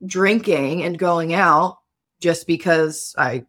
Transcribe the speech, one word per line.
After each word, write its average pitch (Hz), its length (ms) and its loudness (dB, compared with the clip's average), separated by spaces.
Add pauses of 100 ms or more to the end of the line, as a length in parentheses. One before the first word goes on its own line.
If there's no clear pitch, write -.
drinking 185 800 0
and 170 160 -4
going 170 340 0
out 175 460 2 (400)
just 165 260 -2
because 160 720 0
I 127 320 -4